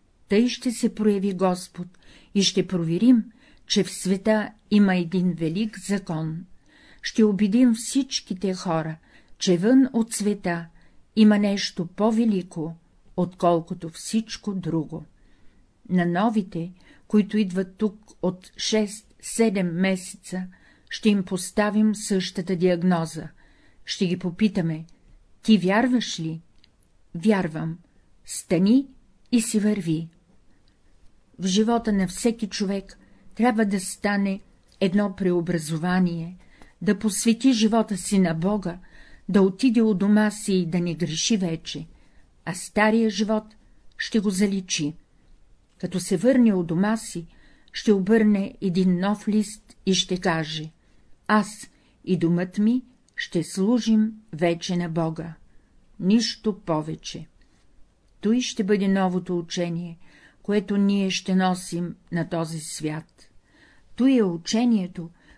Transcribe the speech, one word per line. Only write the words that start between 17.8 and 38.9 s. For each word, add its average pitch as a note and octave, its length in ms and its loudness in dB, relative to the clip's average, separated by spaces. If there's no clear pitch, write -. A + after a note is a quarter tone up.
от F3+ 340 -6
шест-седем G#3 1160 -2
месеца, F#3 760 -4
ще - 180 -2
им G3+ 160 2
поставим G#3 720 0
същата F#3+ 600 -4
диагноза. E3+ 720 0
Ще - 220 -2
ги F3 120 -2
попитаме: F3 680 -2
„Ти A3 160 6
вярваш G#3+ 640 0
ли?“ D#3+ 200 -6
„Вярвам.“ E3 640 0
„Стани A#3+ 600 2
и A#3+ 80 4
си A3 200 -2
върви.“ E3 480 -2
В F3 80 -6
живота A3 460 2
на F#3+ 160 2
всеки A3+ 400 -2
човек G3 500 -6
трябва A3+ 300 2
да G3 160 0
стане G3 600 -2
едно G3 360 0
преобразование, F3 1200 0
да G3 160 0
посвети A3+ 540 2
живота A3 440 2
си G3 220 -2
на F3 160 2
Бога, F3+ 440 -4